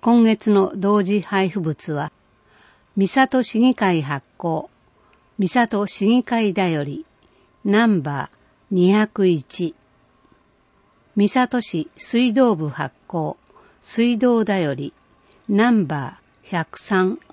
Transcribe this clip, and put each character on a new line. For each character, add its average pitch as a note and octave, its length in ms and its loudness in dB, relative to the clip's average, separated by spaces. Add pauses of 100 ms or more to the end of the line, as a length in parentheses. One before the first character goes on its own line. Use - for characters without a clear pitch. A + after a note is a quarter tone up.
今 A#3 240 4
月 A3 240 2
の G3 260 4
同 G3+ 280 2
時 G3 180 0
配 F#3+ 300 -2
布 G3+ 100 -6
物 D#3 320 -6
は、 D3 180 -6 (840)
み G3 100 2
さ C4 220 2
と B3+ 140 0
市 - 180 -2
議 B3 140 4
会 F3+ 260 0
発 C#3+ 260 -6 (120)
行、 D#3+ 320 -6 (680)
み F#3+ 120 -2
さ A#3 200 2
と G3+ 180 -2
市 G3 200 -4
議 A#3+ 180 2
会 A3 300 -2
だ F#3 160 0
よ D3 140 -2
り、 C#3+ 200 -10 (640)
ナ G#3 180 2
ン G#3 160 2
バ C#3+ 320 -6
ー - 40 -20 (340)
二 F#3 240 4
百 G#3+ 340 0
一。 E3 460 -4 (1400)
み G3+ 120 4
さ B3+ 200 0
と B3 120 -2
市 - 380 -6
水 A#3+ 340 0
道 A#3+ 240 2
部 D#3 140 -4
発 C#3 260 -8 (120)
行、 D#3+ 280 -6 (460)
水 A#3+ 340 0
道 A#3 300 2
だ G3+ 120 0
よ D3+ 160 -2
り、 C#3 200 -10 (560)
ナ G#3+ 180 4
ン G#3+ 180 2
バ C#3 320 -8 (260)
ー - 40 -20
百 - 320 -8
三 F#3+ 380 -2 (140)